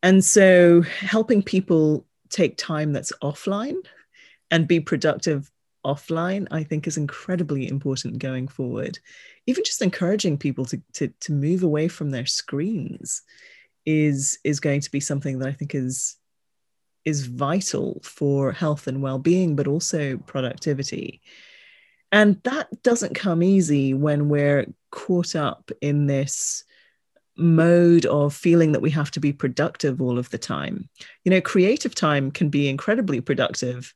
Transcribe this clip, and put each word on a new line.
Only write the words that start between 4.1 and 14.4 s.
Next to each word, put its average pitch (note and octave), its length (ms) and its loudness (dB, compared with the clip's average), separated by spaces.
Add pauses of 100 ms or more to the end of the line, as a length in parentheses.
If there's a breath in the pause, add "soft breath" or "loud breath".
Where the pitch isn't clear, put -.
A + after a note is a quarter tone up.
and E3 160 2
be E3+ 120 4
productive D3+ 680 -2 (340)
offline, E3 680 -4
I D#3+ 100 -4
think, D3+ 240 -6
is D3+ 100 -6
incredibly D3+ 720 -4
important C3+ 520 -6
going C3 280 -6
forward. B2 520 -8 (480 loud breath)
Even C4+ 160 0
just - 180 -4
encouraging F#3 560 0
people C3 280 -4
to, E3+ 140 -8 (140)
to, C#3 140 -6 (140)
to - 100 -8
move D3+ 320 0
away D#3 240 0
from D3 240 -6
their C3 160 -6
screens - 960 -6 (600 soft breath)
is, D3+ 600 0